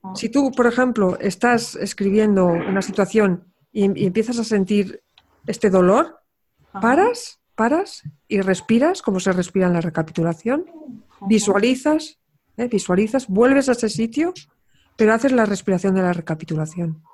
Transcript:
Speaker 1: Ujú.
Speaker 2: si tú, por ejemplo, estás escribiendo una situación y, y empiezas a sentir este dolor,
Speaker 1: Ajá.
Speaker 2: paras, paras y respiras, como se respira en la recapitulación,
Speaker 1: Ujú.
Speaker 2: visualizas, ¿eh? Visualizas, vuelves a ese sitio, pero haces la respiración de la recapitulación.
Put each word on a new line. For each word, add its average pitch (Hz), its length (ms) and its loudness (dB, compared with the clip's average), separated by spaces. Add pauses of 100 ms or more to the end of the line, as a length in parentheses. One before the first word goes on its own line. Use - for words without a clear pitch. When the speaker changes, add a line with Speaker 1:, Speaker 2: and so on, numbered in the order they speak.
Speaker 1:
Ujú. - 120 -14
Speaker 2:
si - 140 -8
tú, 269 240 0
por 240 160 2
ejemplo, 233 500 0
estás 233 560 -2
escribiendo 196 720 0
una 180 340 0
situación 190 720 0 (200)
y, 202 140 0 (140)
y 208 60 2
empiezas 220 320 -2
a 226 60 -4
sentir 202 580 -2 (460)
este 220 200 -2
dolor, 190 520 2 (520)
Speaker 1:
Ajá. 196 80 -12
Speaker 2:
paras, 330 600 0 (160)
paras 302 460 -2 (260)
y 208 120 0
respiras, 226 600 0
como 190 160 -2
se 185 140 -2
respira 180 340 0
en 180 60 2
la 170 80 0
recapitulación, 165 920 -4
Speaker 1:
Ujú. 294 540 -18
Speaker 2:
visualizas, 220 920 0 (360)
¿eh? 240 120 -6
Visualizas, 214 580 0
vuelves 262 420 2
a 254 40 2
ese 233 160 -2
sitio, 226 440 -4 (640)
pero 220 160 4
haces 233 200 2
la 240 120 4
respiración 190 520 -2
de 190 60 2
la 180 100 0
recapitulación. 160 880 -6 (120)